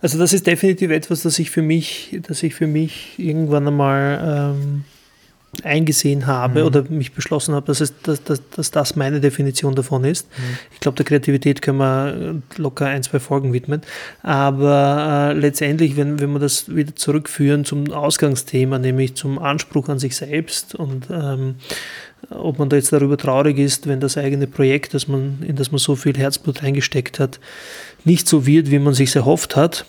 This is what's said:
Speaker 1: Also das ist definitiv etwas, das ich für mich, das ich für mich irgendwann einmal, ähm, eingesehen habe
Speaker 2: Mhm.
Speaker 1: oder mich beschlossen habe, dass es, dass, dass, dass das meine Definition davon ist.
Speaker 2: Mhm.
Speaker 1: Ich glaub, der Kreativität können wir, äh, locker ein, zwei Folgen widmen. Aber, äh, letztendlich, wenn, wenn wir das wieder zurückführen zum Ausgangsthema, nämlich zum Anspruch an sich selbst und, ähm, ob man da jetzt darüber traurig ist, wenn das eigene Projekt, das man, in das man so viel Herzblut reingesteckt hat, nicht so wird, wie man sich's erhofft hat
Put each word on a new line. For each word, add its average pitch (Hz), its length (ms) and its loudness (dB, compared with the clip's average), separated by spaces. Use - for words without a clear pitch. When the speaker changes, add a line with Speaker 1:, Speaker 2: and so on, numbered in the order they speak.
Speaker 1:
Also 160 180 0
das 175 140 4
ist 185 120 0
definitiv 180 460 2
etwas, 156 320 -2
das 165 160 0
ich 160 100 -2
für 160 140 0
mich, 156 640 -2
das 151 160 -6
ich 160 100 -2
für 160 140 -2
mich 156 500 -4
irgendwann 151 500 0
einmal, 143 840 0
ähm, 143 300 -4
eingesehen 147 640 0
habe 127 320 2
Speaker 2:
Mhm. 160 80 4
Speaker 1:
oder 139 160 4
mich 143 300 -4
beschlossen 151 420 -4
habe, 143 100 -2
dass 139 140 -2
es, 147 140 -2
dass, 156 200 -2
dass, 135 260 -2
dass - 220 -6
das 147 260 -2
meine 143 220 0
Definition 139 540 0
davon 131 300 0
ist. 151 240 -2
Speaker 2:
Mhm. 127 200 -6
Speaker 1:
Ich - 80 -20
glaub, 139 160 -2
der 147 80 0
Kreativität 139 560 2
können 135 160 0
wir, 135 580 -2
äh, 180 40 -6
locker 143 240 -2
ein, 139 160 -2
zwei 135 180 -2
Folgen 135 340 -2
widmen. 139 280 -2
Aber, 143 1120 2
äh, - 20 0
letztendlich, 147 600 2
wenn, 147 240 0
wenn 143 140 0
wir 143 60 0
das - 360 -2
wieder 151 200 -2
zurückführen 147 680 0
zum 147 260 -2
Ausgangsthema, 135 840 0
nämlich 131 380 0
zum 135 240 -4
Anspruch 147 500 -2
an 143 80 0
sich 127 200 -4
selbst 151 580 -6
und, 135 340 -6
ähm, 135 460 -2
ob 147 300 -4
man 143 100 0
da 143 60 4
jetzt 143 160 2
darüber 139 260 4
traurig 139 400 2
ist, 143 300 0
wenn 135 140 -2
das 139 160 -2
eigene 139 300 0
Projekt, 135 460 0
das 139 140 -2
man, 139 340 -2
in 147 140 -4
das 135 160 -2
man 143 80 0
so 143 160 2
viel 131 220 0
Herzblut 139 460 -2
reingesteckt 139 560 -2
hat, 135 200 -2
nicht 170 240 4
so 147 180 4
wird, 143 260 6
wie 143 80 6
man 143 140 4
sich's 127 220 2
erhofft 139 400 2
hat 165 340 2